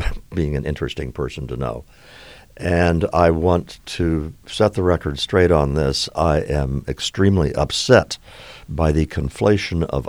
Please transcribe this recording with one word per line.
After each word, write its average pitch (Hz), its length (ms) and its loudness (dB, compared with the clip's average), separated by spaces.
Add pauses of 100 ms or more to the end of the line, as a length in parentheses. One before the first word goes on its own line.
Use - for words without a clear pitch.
<laughs> - 280 -8
being 73 200 -2
an 67 100 -4
interesting 69 460 -6
person 67 360 -8
to 62 100 -8
know. 62 280 -8 (720)
And 85 560 0
I 85 180 6
want 85 480 0 (180)
to 80 360 -2 (120)
set - 300 0
the 92 80 -2
record 82 360 0
straight 90 320 2
on 71 220 4
this. 69 420 0
I 78 240 2
am 69 480 -2
extremely 92 680 0
upset - 640 2 (520)
by 78 220 2
the 78 160 2
conflation 85 760 0
of - 260 -4